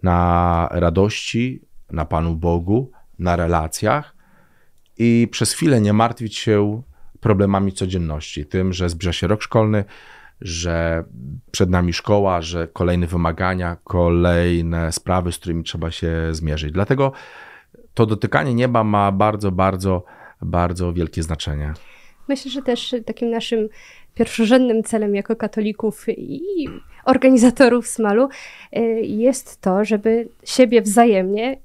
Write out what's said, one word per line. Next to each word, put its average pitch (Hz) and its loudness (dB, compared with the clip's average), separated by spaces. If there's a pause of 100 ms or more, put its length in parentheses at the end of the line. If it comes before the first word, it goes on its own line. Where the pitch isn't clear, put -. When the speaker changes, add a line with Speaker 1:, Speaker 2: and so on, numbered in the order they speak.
Speaker 1:
na 87 2
radości, 98 -2 (300)
na 80 -4
Panu 82 -2
Bogu, 85 0 (280)
na 87 0
relacjach 85 -2 (800)
i 117 4
przez - -2
chwilę 139 2
nie 104 2
martwić 113 0
się 104 0 (380)
problemami 98 2
codzienności, 80 -6
tym, 95 -2
że 87 -2
zbliża 85 -4
się - -4
rok 107 0
szkolny, 107 0 (580)
że 82 -4 (480)
przed 92 0
nami 90 2
szkoła, 98 0
że 82 -6
kolejne 87 0
wymagania, 87 -2
kolejne 85 2
sprawy, 90 -2
z - -8
którymi 82 -4
trzeba 82 -8
się 82 -4 (180)
zmierzyć. 76 -4
Dlatego 131 0 (840)
to 113 2
dotykanie 117 -2
nieba 120 2
ma 104 2
bardzo, 104 0
bardzo, 92 0 (380)
bardzo 87 -2
wielkie 82 -4
znaczenie. 76 -4 (540)
Speaker 2:
Myślę, 269 -6
że 269 -8
też 254 -4 (100)
takim 233 -4
naszym 226 -4 (440)
pierwszorzędnym 226 2
celem 214 -2
jako 202 -2
katolików 214 -4 (120)
i 330 -6 (380)
organizatorów 254 6
Smalu, 226 0 (480)
y, - -2 (220)
jest - -2
to, 190 2
żeby 220 0 (140)
siebie 240 4
wzajemnie 214 2